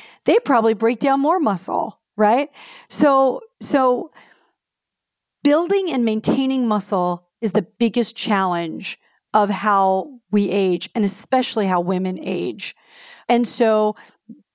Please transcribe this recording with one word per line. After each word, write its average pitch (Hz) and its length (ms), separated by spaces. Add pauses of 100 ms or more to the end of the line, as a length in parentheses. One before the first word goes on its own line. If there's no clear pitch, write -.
(240)
they 370 160
probably 226 340
break 226 240
down 269 220
more 311 180
muscle, 196 600 (180)
right? 233 320 (400)
So, 269 500 (220)
so 262 480 (1300)
building 339 480
and 254 140
maintaining 240 640
muscle 180 600 (120)
is 214 120
the 208 100
biggest 233 520
challenge 175 840 (340)
of 208 160
how 196 720 (100)
we 208 200
age, 185 440
and 214 120
especially 226 600
how 185 140
women 185 420
age. - 540 (540)
And 240 160
so 214 500 (580)